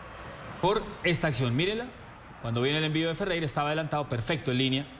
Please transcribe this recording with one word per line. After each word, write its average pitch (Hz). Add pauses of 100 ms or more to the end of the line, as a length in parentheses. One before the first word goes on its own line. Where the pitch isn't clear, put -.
(600)
por 208 (220)
esta 170
acción. 123
Mírela, 208 (560)
cuando 117
viene 139
el 156
envío 156
de 160
Ferreira, 170
estaba 147
adelantado, 151
perfecto 127
en 123
línea. 131 (160)